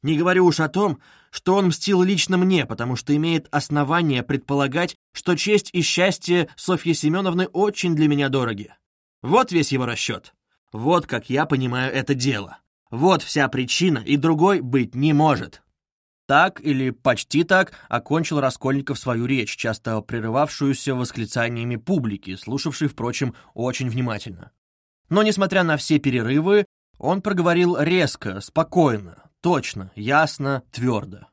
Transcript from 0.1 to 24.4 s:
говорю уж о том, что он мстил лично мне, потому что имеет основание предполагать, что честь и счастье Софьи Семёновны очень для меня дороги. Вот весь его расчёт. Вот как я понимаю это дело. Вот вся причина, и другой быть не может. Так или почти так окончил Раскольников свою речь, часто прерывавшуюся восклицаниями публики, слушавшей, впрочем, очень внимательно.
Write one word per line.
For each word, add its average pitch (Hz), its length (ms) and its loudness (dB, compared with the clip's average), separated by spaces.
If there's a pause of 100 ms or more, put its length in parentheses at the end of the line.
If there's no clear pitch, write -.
говорю 180 280 4
уж 165 140 4
о 160 80 2
том, 190 320 0 (300)
что - 240 0
он 196 120 4
мстил 180 360 2
лично 185 340 0
мне, 180 300 2
потому 117 300 -6
что - 180 -2
имеет 160 360 -2
основание 147 720 0
предполагать, 139 720 -2 (160)
что - 240 -2
честь 202 360 0
и 180 80 0
счастье 175 760 0
Софьи 170 360 -2
Семёновны 180 540 0
очень 190 480 0
для 151 140 4
меня 143 200 2
дороги. 117 460 -4 (480)
Вот 202 300 2
весь 156 200 2
его 127 140 -2
расчёт. 113 480 -8 (380)
Вот 156 340 0
как 117 240 -6
я 143 160 0
понимаю 131 460 -2
это 135 220 -2
дело. 120 440 -4 (320)
Вот 156 320 2
вся 139 260 0
причина, 131 500 0
и 120 180 0
другой 160 440 4
быть 127 340 -2
не 143 180 2
может. 147 500 2 (640)
Так 165 340 2
или 131 300 0
почти 135 540 0
так 190 280 2 (160)
окончил 147 520 -2
Раскольников 135 580 -2
свою 120 280 -4
речь, 123 300 -2
часто 113 440 -4
прерывавшуюся 131 920 -2
восклицаниями 120 840 -4
публики, 110 600 -4
слушавшей, 139 520 -4
впрочем, 120 460 -4 (200)
очень 123 340 -4
внимательно. 110 640 -6 (580)